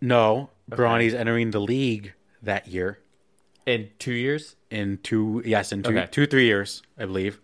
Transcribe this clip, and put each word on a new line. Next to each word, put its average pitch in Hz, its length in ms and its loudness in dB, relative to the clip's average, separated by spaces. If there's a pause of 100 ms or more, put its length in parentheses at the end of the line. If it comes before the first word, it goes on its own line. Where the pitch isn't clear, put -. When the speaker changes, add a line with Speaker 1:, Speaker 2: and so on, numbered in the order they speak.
Speaker 1:
No, 120 500 4 (220)
Speaker 2:
Okay. - 100 -4
Speaker 1:
Bronny's 117 320 4
entering 117 360 0
the 104 100 -2
league 113 520 -2 (300)
that 101 260 -4
year. 92 300 -6 (680)
Speaker 2:
In 113 320 -2
two 127 160 -4
years? 143 420 -4 (140)
Speaker 1:
In 101 320 -4
two, 110 420 0
yes, 107 260 0
in 101 120 -6
two, 117 80 -2
Speaker 2:
Okay. 92 200 0
Speaker 1:
two, 143 160 2
three 135 200 4
years, 101 360 0 (160)
I 113 60 -8
believe. 95 400 -4